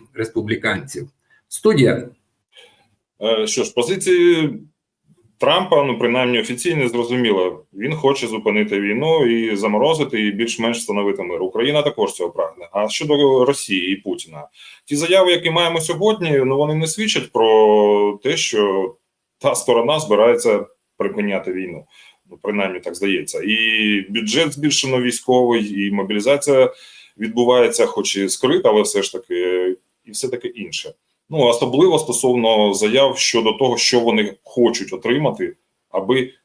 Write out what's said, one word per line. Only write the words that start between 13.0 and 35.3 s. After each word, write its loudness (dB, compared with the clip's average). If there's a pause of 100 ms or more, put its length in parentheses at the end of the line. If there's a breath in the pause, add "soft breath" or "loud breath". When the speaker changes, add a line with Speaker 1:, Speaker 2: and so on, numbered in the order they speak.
Speaker 2:
Росії -2
і -2
Путіна? -10 (360 loud breath)
Ті -6
заяви, 4
які 0
маємо 0
сьогодні, 0
ну, 0
вони 0
не -2
свідчать -4
про 4
те, -2
що -2 (440)
та 0
сторона 2
збирається 2 (320)
припиняти -4
війну. -10 (460 soft breath)
Ну, -20
принаймні -4
так -10
здається. -4
І -2 (520)
бюджет -2
збільшено -2
військовий, 0
і -4
мобілізація 2 (460 loud breath)
відбувається, 2
хоч -4
і -2
скрита, 0
але 4
все -2
ж -6
таки, -2 (360)
і -20
все -6
таке -8
інше. -12 (380)
Ну, -6
особливо 4
стосовно 2
заяв 2
щодо 0
того, 0
що 2
вони 0
хочуть 0
отримати, -4 (340)